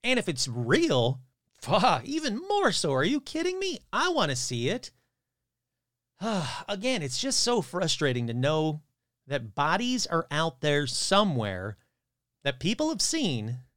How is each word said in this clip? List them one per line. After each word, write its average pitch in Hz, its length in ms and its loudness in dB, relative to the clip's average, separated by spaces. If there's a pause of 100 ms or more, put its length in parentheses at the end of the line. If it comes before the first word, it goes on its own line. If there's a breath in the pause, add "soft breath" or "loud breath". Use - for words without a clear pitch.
And 247 160 2
if - 80 -4
it's 147 180 -2
real, 127 720 2 (400)
fuck, 196 440 2
even 294 320 -4 (120)
more 403 220 2
so. 165 220 0
Are 131 100 2
you 247 180 2
kidding 359 380 -4
me? 381 200 -4 (140)
I 320 180 0
want 240 200 0
to 131 60 0
see 123 320 -4
it. 233 240 -6 (1300)
<sighs> 185 480 -4
Again, 208 340 -2
it's 131 180 -4
just 262 200 0
so 240 200 2
frustrating 147 680 0
to 117 60 -4
know 151 480 0 (440)
that 127 300 -6
bodies 202 500 2
are 165 240 -2
out 156 300 -2
there 147 260 2
somewhere 113 920 0 (680)
that 139 160 -2
people 247 300 0
have 262 120 -2
seen 127 560 -2 (180)